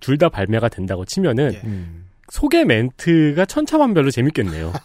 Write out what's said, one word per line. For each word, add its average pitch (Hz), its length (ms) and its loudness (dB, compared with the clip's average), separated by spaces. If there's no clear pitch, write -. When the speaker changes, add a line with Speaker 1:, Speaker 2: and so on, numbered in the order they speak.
Speaker 1:
둘 135 160 0
다 165 140 2
발매가 107 400 0
된다고 92 340 -6
치면은 139 480 0
Speaker 2:
예. 101 120 -10
Speaker 3:
음. 90 420 -10
Speaker 1:
소개 311 340 2
멘트가 151 800 2
천차만별로 233 680 2
재밌겠네요. 92 600 -2